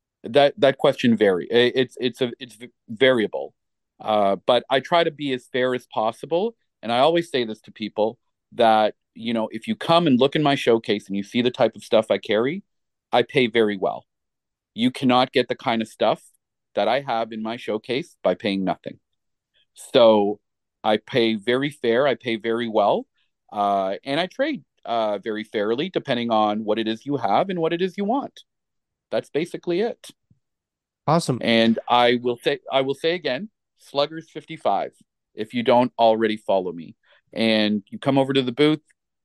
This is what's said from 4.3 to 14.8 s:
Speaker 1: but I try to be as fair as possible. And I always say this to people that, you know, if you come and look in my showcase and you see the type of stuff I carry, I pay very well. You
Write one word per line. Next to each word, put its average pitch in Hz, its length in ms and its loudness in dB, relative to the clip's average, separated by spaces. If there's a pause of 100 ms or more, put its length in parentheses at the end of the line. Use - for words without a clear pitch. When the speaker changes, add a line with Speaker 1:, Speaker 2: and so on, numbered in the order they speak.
Speaker 1:
but 123 200 2
I 135 120 0
try 170 240 2
to 165 80 -4
be 143 220 -8
as 127 200 -6
fair 127 220 0
as 127 180 -8
possible. 156 640 -4 (260)
And 110 100 -8
I 120 80 0
always 165 300 2
say 127 140 -2
this 110 180 -10
to - 100 -20
people 110 460 -4 (360)
that, 110 420 2 (180)
you 113 180 -8
know, 113 200 -2
if - 160 -14
you 110 80 -2
come 165 320 2
and 123 120 4
look 127 160 2
in 160 60 0
my 143 140 2
showcase 113 520 0
and 98 80 -8
you 101 60 -4
see 120 220 -4
the 123 80 0
type 120 240 0
of 107 80 -20
stuff 110 260 2
I 101 80 0
carry, 123 460 -2 (480)
I 123 100 4
pay 127 240 0
very 107 320 2
well. 73 280 -4 (680)
You 120 160 0